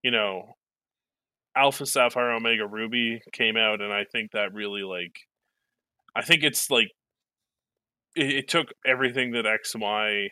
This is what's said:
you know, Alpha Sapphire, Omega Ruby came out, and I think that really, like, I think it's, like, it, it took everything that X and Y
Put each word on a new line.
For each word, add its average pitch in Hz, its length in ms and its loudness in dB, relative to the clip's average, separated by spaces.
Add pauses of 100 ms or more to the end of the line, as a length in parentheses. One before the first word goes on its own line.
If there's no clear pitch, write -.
you 127 80 2
know, 101 460 -2 (1000)
Alpha 139 280 2
Sapphire, 123 460 2
Omega 113 360 0
Ruby 113 540 -2 (120)
came 113 240 0
out, 107 240 2
and 101 120 -4
I 101 120 0
think 110 280 -6
that 104 220 -2
really, 101 280 -6
like, 90 360 -8 (960)
I 117 80 -2
think 156 220 4
it's, - 260 0
like, 117 220 2 (1200)
it, 143 160 2
it 135 180 -2
took 165 240 0 (140)
everything 127 460 2
that 113 140 0
X 110 280 -2
and 110 80 -6
Y 104 500 0